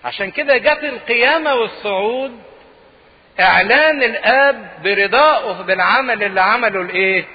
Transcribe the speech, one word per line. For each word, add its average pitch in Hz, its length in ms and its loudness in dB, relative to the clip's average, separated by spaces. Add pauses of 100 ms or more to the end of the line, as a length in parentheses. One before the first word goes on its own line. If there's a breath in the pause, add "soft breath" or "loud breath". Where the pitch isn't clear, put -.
عشان 190 260 -6
كده 277 260 0
جت 302 260 0
القيامة 277 720 0
والصعود 226 840 -4 (1000)
إعلان 233 640 2
الآب 233 680 0 (120)
برضائه 202 760 2
بالعمل 208 640 0
اللي 190 180 0
عمله 208 400 0
الإيه؟ 185 540 -2